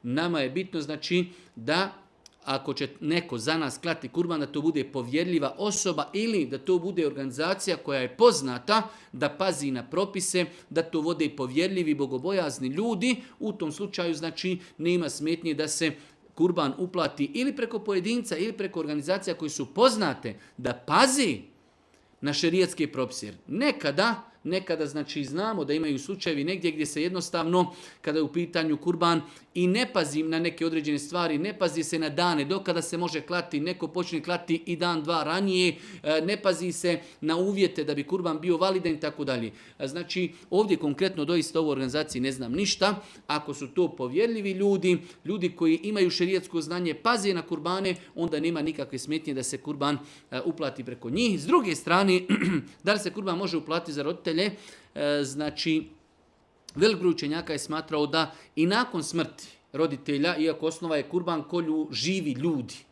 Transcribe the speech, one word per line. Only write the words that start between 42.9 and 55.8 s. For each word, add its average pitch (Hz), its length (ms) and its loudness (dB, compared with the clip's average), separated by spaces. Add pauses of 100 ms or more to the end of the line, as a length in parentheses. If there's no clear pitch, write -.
Ako 147 280 -2
su 135 140 -8
to 175 280 2
povjerljivi 196 560 0
ljudi, 185 460 4 (260)
ljudi 175 320 0
koji 165 260 4
imaju 196 280 2
šerijatsko 180 500 0
znanje, 165 340 -2
paze 208 400 2
na 170 80 -2
kurbane, 180 520 -2 (200)
onda 165 260 0
nema 165 220 0
nikakve 147 360 -4
smetnje 151 360 -4
da 131 80 -4
se 131 160 -4
kurban, 143 400 -2 (320)
e, 127 140 -6
uplati 147 400 -4
preko 123 260 -8
njih. 196 300 2
S 143 60 -8
druge 220 280 4
strane, 180 460 4 (320)
<clears throat> - 320 -4
da 190 80 4
li 214 60 4
se 180 120 -2
kurban 190 280 -4
može 185 180 -2
uplatiti 160 360 -2
za 143 100 -4
roditelje? 170 480 0 (440)
E, 147 300 2
znači, 151 640 -2 (840)